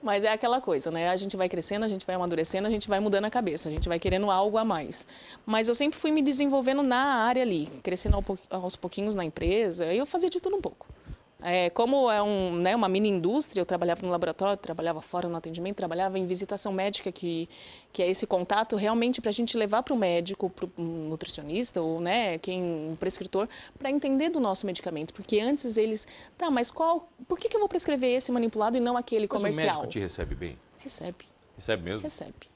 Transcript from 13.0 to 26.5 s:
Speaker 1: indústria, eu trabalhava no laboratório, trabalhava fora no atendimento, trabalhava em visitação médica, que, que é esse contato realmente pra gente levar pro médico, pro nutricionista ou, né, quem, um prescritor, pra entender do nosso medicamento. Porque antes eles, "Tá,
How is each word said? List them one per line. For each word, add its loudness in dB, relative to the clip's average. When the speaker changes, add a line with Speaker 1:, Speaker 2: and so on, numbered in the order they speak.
Speaker 1:
indústria, 0
eu 2
trabalhava 0
no -2
laboratório, 0
trabalhava -4
fora -4
no -4
atendimento, -6
trabalhava -2
em 0
visitação -4
médica, -2
que, -4
que -2
é 2
esse 2
contato 0
realmente 2
pra -2
gente 0
levar 2
pro 0
médico, 0
pro -8
nutricionista -4
ou, -2
né, 0
quem, -4
um -6
prescritor, -2
pra -4
entender 2
do 0
nosso 0
medicamento. -6
Porque 0
antes 0
eles, 2
"Tá, -2